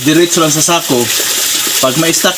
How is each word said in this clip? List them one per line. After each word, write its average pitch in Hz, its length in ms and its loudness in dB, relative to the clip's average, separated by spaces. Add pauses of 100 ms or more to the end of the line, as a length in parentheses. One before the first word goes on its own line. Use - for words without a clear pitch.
diretso 165 400 2
lang 156 120 2
sa 151 80 0
sako, 156 400 0 (760)
pag 131 180 0
ma-stack 165 400 0